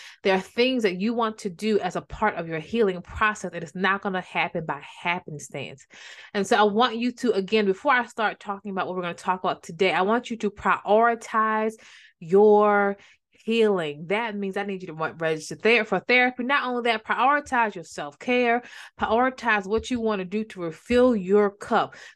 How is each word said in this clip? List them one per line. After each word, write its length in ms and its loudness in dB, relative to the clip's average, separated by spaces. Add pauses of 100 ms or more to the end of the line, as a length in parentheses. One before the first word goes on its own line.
(220)
there 140 2
are 40 0
things 440 0
that 140 0
you 140 -2
want 280 -2
to 100 -8
do 300 -2
as 160 -4
a 40 -2
part 360 -2
of 120 -8
your 100 -6
healing 440 -2
process, 500 -2
and 100 -10
it's 120 -14
not 260 0
gonna 220 -4
happen 420 -4
by 160 -6 (220)
happenstance. 840 -8 (460)
And 140 -2
so 100 2
I 60 4
want 340 2
you 160 -2
to, 200 -2
again, 340 0
before 260 2
I 140 2
start 340 -4
talking 300 -10
about 160 -4
what 100 -8
we're 60 -4
gonna 100 -6
talk 320 -4
about 180 -2
today, 300 0
I 80 2
want 300 0
you 80 -6
to 120 -2
prioritize 1200 2 (440)
your 800 6 (480)
healing. 640 0
That 280 -4
means 220 -6
I 60 -4
need 180 -8
you 60 -10
to 60 -12
wa-, 220 -6
register 380 -4
there 320 2
for 140 0
therapy. 440 2
Not 240 0
only 140 -4
that, 240 -2
prioritize 680 0
your 100 -12
self-care, 800 -2 (380)
prioritize 640 0
what 260 -2
you 100 -2
wanna 260 -2
do 180 -4
to 160 -14
refill 560 2
your 320 4
cup. 460 -2 (220)